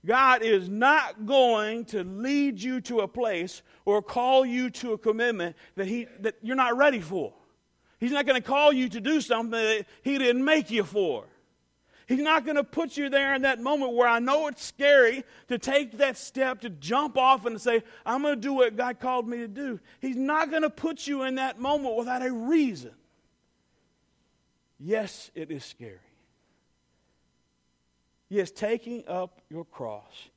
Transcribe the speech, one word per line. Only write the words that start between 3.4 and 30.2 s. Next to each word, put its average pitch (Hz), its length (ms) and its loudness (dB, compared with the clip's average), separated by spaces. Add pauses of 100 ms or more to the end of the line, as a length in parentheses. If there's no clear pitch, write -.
or 202 160 2
call 254 440 4
you 247 260 -2
to 240 220 -6
a 208 40 -4
commitment 220 580 -2 (200)
that 190 120 -4
he, 233 200 -6 (120)
that 208 220 -4
you're 240 140 -4
not 247 220 2
ready 269 240 4
for. 156 320 -6 (680)
He's 247 120 -2
not 285 160 0
gonna 254 140 2
call 294 300 4
you 254 180 0
to 214 120 -8
do 294 200 0
something 233 300 -2
that 220 340 0 (180)
he 277 160 -2
didn't 254 260 2
make 311 240 2
you 214 140 0
for. 156 420 -2 (800)
He's 262 160 0
not 311 240 2
gonna 294 180 0
put - 320 -6
you 285 140 -4
there 277 240 2
in 262 80 0
that 262 180 0
moment 269 340 -2
where 240 140 4
I 233 120 4
know 294 280 0
it's - 160 -10
scary 269 640 4 (220)
to 240 100 -2
take 269 400 -2
that 269 180 2
step, 262 460 -4
to 233 80 -10
jump 214 480 -2
off 262 280 4
and 226 140 -4
say, 226 240 2 (220)
"I'm 254 160 -2
gonna 294 140 0
do 254 180 -4
what 240 240 2
God 247 220 -4
called 247 280 -2
me 240 100 -6
to 233 100 -8
do." 233 320 -8 (200)
He's 262 160 -6
not 285 360 -2
gonna 311 180 0
put 302 380 -8
you 277 160 -4
in 262 120 -4
that 262 240 -6
moment 269 360 -2
without 247 260 -4
a 254 100 -4
reason. 233 640 0 (1900)
Yes, 202 540 -6
it 156 180 -12
is 139 140 -10
scary. 101 340 -18 (2250)
Yes, 190 220 -2
taking 233 560 -6
up 180 420 -8
your 160 160 -12
cross - 720 -14